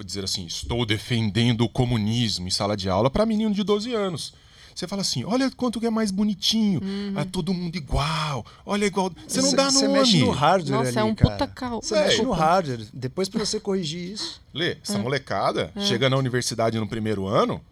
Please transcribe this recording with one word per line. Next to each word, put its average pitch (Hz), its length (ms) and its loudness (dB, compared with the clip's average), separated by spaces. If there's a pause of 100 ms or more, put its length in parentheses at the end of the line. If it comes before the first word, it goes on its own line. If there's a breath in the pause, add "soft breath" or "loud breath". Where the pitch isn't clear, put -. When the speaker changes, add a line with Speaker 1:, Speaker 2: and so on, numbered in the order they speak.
Speaker 1:
dizer 95 200 -8
assim, 92 220 -4
estou 120 400 -2
defendendo 113 760 2
o 117 80 2
comunismo 113 800 0
em 92 40 -6
sala 104 260 0
de 95 120 -2
aula 104 200 4
pra 208 160 0
menino 220 280 0
de 202 100 0
doze 208 300 -2
anos. 196 400 -4 (400 loud breath)
Você - 140 -10
fala 196 160 -4
assim: 131 200 -2
olha 254 280 0
quanto 247 280 -4
que 214 60 -2
é 233 60 2
mais 220 180 0
bonitinho, 208 720 2
Speaker 2:
Uhum. 196 360 -4
Speaker 1:
é 196 60 2
todo 185 280 -2
mundo 175 220 -4
igual, 147 680 -2 (220 loud breath)
olha 202 220 0
igual, 185 240 0 (160)
você - 120 -2
não 269 120 4
Speaker 3:
Cê, 269 40 2
Speaker 1:
dá 269 140 4
Speaker 3:
cê 269 180 4
Speaker 1:
nome. 277 120 4
Speaker 3:
mexe 240 180 6
no 123 140 4
hardware 151 480 4
Speaker 2:
Nossa, 131 100 0
Speaker 3:
ali, 123 80 -2
Speaker 2:
é 214 60 2
um 220 100 2
Speaker 3:
cara. - 200 2
Speaker 2:
puta 254 140 -2
cal-, 240 360 -8
Speaker 3:
Cê - 100 -6
mexe 302 140 4
Speaker 1:
Véi. - 100 4
Speaker 3:
no - 140 2
Speaker 2:
desculpa. 196 120 0
Speaker 3:
hardware, 151 480 2
depois 139 380 -4
pra 214 160 -2
você 208 140 -4
corrigir 180 540 -4
isso. - 280 -10 (100)
Speaker 1:
Lê, 147 300 -2
essa - 160 -6
Speaker 2:
É. - 0 -
Speaker 1:
molecada 113 800 -2
Speaker 2:
É. 101 100 -6
Speaker 1:
chega 120 240 2
na 135 80 2
universidade 120 600 0
no 107 80 -2
primeiro 107 400 -2
ano 131 340 0 (100)